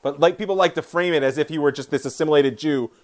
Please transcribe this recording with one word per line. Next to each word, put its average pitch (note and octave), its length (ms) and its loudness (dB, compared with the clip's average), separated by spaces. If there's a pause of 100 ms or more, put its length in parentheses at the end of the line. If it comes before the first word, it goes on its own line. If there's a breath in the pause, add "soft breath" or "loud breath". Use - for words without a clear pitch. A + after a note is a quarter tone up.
But, C#3+ 180 -6
like, F3 180 4
people G3 180 -4
like F#3 200 2
to D#3+ 60 -4
frame F3 320 -2
it C#3+ 100 2
as C3+ 140 0
if D3 120 -2
he D#3+ 80 -6
were D3 140 2
just C3 200 -8
this C#3 140 -2
assimilated C#3+ 520 2
Jew C#3 340 -2 (120 soft breath)